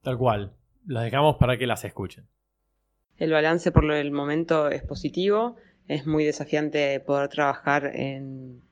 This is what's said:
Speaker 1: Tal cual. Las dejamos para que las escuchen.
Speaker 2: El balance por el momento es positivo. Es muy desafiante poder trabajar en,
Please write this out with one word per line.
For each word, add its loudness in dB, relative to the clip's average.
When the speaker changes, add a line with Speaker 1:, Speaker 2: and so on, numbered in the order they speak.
Speaker 1:
Tal -4
cual. 0
Las -4
dejamos 4
para 4
que 0
las -2
escuchen. -10
Speaker 2:
El 0
balance 2
por 4
el 0
momento 0
es -6
positivo. -2
Es -4
muy 2
desafiante 0
poder -2
trabajar 0
en, -8